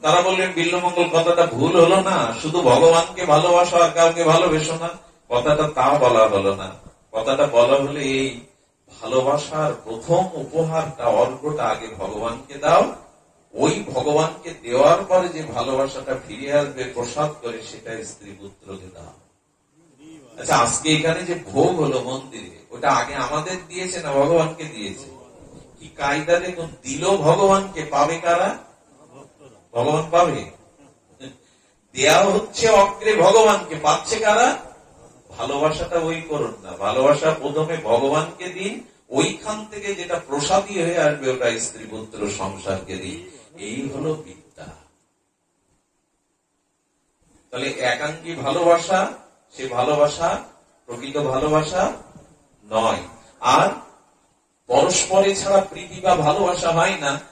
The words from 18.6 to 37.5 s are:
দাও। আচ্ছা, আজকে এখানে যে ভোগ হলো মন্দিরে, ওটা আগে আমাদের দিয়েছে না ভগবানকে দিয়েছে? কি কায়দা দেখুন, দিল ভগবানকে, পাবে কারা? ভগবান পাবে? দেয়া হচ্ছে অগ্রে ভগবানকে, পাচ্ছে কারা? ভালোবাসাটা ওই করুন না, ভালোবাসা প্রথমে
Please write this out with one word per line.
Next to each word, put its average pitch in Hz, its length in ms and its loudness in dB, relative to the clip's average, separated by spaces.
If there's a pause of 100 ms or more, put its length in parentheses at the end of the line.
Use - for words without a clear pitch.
দাও। 82 200 -20 (1300)
আচ্ছা, - 180 0
আজকে - 380 0
এখানে 160 280 0
যে 175 120 -4
ভোগ 165 460 0
হলো 131 200 -2
মন্দিরে, - 680 -12
ওটা - 220 -2
আগে 143 240 -2
আমাদের 180 420 -6 (100)
দিয়েছে 175 340 -8
না 147 120 -6
ভগবানকে 160 500 2
দিয়েছে? 107 420 -12 (720)
কি - 80 -20
কায়দা 151 520 -2
দেখুন, 175 320 -8 (100)
দিল 165 360 0
ভগবানকে, 185 680 2
পাবে 151 340 0
কারা? 175 380 0 (1200)
ভগবান 156 340 0
পাবে? 147 400 2 (1400)
দেয়া 147 300 4
হচ্ছে - 460 0
অগ্রে 208 460 4
ভগবানকে, 196 600 4
পাচ্ছে - 440 -2
কারা? 226 380 2 (800)
ভালোবাসাটা 156 640 -2
ওই 160 220 -4
করুন 151 320 -6 (100)
না, - 80 -16
ভালোবাসা 135 680 2
প্রথমে 156 360 -4